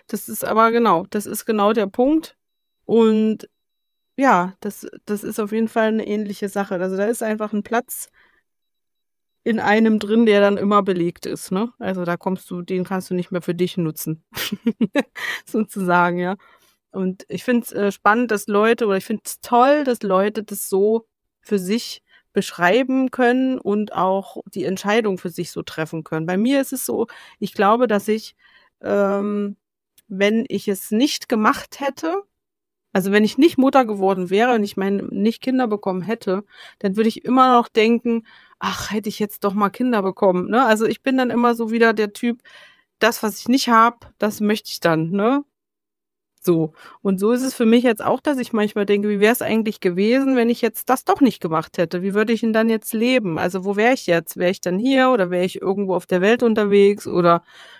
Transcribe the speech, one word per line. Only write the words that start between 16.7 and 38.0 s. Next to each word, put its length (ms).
Und 380
ich 140
find's, 280
äh, 200
spannend, 400
dass 160
Leute, 400
oder 100
ich 80
find's 340
toll, 460
dass 160
Leute 420
das 260
so 380
für 200
sich 420
beschreiben 760
können 480
und 360
auch 440
die 120
Entscheidung 520
für 120
sich 220
so 120
treffen 400
können. 220
Bei 120
mir 220
ist 140
es 120
so, 220
ich 140
glaube, 340
dass 220
ich, 260
ähm, 760
wenn 400
ich 180
es 240
nicht 380
gemacht 500
hätte, 440
also 180
wenn 120
ich 140
nicht 200
Mutter 280
geworden 440
wäre 260
und 80
ich 140
meine, 260
nicht 380
Kinder 260
bekommen 340
hätte, 420
dann 160
würde 140
ich 160
immer 280
noch 140
denken, 580